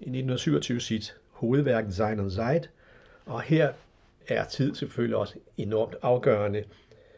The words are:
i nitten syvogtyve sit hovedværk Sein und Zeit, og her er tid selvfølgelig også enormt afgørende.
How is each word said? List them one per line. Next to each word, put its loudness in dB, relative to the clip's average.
i -10
nitten -2
syvogtyve 0
sit -4
hovedværk 2
Sein 0
und -2
Zeit, 0
og -8
her 4
er 0
tid -2
selvfølgelig -4
også -4
enormt -2
afgørende. 2